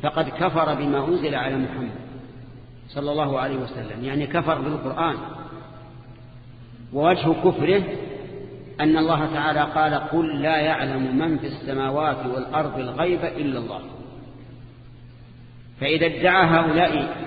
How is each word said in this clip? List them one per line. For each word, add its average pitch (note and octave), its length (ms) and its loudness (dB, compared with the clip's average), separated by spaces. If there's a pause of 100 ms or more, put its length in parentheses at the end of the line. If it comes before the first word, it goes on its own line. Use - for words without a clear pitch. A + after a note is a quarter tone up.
فقد D3 260 0
كفر D#3 460 2
بما C#3 340 0
أنزل D#3 260 2
على C3 220 -2
محمد B2+ 340 -2 (960)
صلى C#3+ 240 -4
الله C#3 280 0
عليه C3+ 160 -2
وسلم، A#2+ 480 -8
يعني C#3 220 0
كفر D3+ 340 0
بالقرآن. D3 560 -2 (1800)
ووجه D#3+ 400 4 (120)
كفره F3+ 380 4 (1000)
أن D#3 160 6
الله D#3+ 380 4
تعالى D3 260 2
قال: D3+ 340 2
"قل D3+ 480 0
لا D#3+ 140 4
يعلم C3+ 640 2
من D#3+ 200 2
في C#3 80 -4
السماوات C3+ 800 -2
والأرض C3 520 -2
الغيب D3+ 460 0
إلا C#3+ 340 -2
الله". A2 220 -8 (2000)
فإذا D#3 260 4
ادعى F3+ 400 6
هؤلاء D#3+ 680 4 (100)